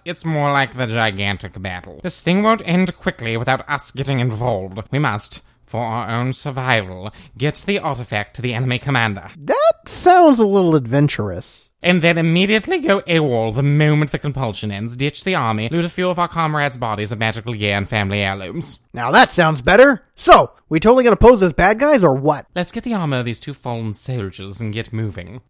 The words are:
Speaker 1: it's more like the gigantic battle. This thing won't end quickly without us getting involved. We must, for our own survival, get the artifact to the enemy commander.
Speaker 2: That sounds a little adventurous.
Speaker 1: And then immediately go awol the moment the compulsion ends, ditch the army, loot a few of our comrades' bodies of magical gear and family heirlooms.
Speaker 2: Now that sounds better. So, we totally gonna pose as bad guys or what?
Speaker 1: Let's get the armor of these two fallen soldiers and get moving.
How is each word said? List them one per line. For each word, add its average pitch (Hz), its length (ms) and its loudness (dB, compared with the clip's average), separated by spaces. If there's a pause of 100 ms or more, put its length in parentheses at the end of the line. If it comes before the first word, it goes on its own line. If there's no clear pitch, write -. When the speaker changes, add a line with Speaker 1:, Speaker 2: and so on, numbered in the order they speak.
Speaker 1:
it's 170 220 -10
more 147 260 0
like 131 240 -2
the 127 100 -4
gigantic 101 720 -4
battle. 90 420 -12
This - 180 -10
thing 185 220 0
won't 220 240 2
end 180 320 0
quickly 113 400 -6
without 127 300 -2
us 139 220 -6
getting 131 300 -4
involved. 107 580 -4 (120)
We 131 80 -2
must, 113 420 -4 (240)
for 113 180 -8
our 113 280 -6
own 120 240 -4
survival, 110 760 -4 (260)
get 139 300 -6
the 202 120 -2
artifact 120 580 -8
to 117 60 -12
the 123 100 -4
enemy 123 260 -2
commander. 110 600 -4
Speaker 2:
That 539 340 0 (140)
sounds 339 540 6
a 214 60 4
little 185 300 4
adventurous. 117 960 -2 (140)
Speaker 1:
And 180 160 2
then 170 160 2
immediately 196 600 0
go 254 220 0
awol 127 520 0
the 123 120 -2
moment 151 480 2
the 151 80 -4
compulsion 120 500 -6
ends, 110 260 -8
ditch 143 280 -6
the 190 100 -2
army, 113 340 -2
loot 170 160 -2
a 175 40 -4
few 180 200 -4
of 175 120 -4
our 175 80 -2
comrades' 151 500 -4
bodies 107 320 -4
of 113 80 -8
magical 110 360 -4
gear 101 220 -2
and 98 120 -4
family 104 320 -2
heirlooms. 98 580 -6 (160)
Speaker 2:
Now 120 160 -4
that 220 220 4
sounds 160 300 2
better. 233 420 6 (100)
So, 233 380 6 (160)
we 160 100 0
totally 240 260 6
gonna 220 120 4
pose 226 260 8
as 170 120 2
bad 202 240 2
guys 277 260 4
or 139 100 6
what? 139 400 0
Speaker 1:
Let's 180 180 -4
get 226 120 -10
the 240 100 -6
armor 151 260 -2
of 120 40 -4
these 117 160 -8
two 143 140 -14
fallen 113 400 -8
soldiers 98 680 -10
and 110 120 -6
get 113 200 -8
moving. 107 580 -8